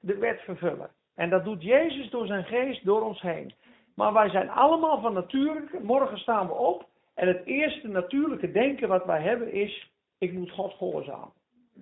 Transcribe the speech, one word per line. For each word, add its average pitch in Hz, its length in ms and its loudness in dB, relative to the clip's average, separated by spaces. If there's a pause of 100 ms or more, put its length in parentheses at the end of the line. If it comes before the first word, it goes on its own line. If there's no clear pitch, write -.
de 202 180 -4
wet 226 220 -2
vervullen. 175 500 -6 (240)
En 170 160 -2
dat 180 140 4
doet 196 180 -6
Jezus 269 480 2
door 233 160 -4
zijn 190 180 -4
geest 240 400 -4
door 208 180 4
ons 214 180 -6
heen. 160 320 -6 (420)
Maar 208 180 2
wij 214 160 6
zijn 190 220 0
allemaal 311 500 4
van 220 120 -2
nature, 269 520 -2 (180)
morgen 220 360 0
staan 208 280 0
we 160 80 -4
op 156 320 0 (280)
en 180 140 2
het 180 160 2
eerste 277 440 -2
natuurlijke 208 640 -2
denken 240 360 2
wat 185 160 2
wij 165 180 0
hebben 226 300 -2
is, 202 400 -4 (260)
"Ik 180 140 -4
moet 180 180 -8
God 190 220 -6
gehoorzamen." 156 600 -8 (500)